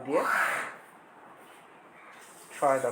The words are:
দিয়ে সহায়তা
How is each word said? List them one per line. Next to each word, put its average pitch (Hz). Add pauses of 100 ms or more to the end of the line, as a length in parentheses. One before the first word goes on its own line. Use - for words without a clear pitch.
দিয়ে 151 (2500)
সহায়তা 135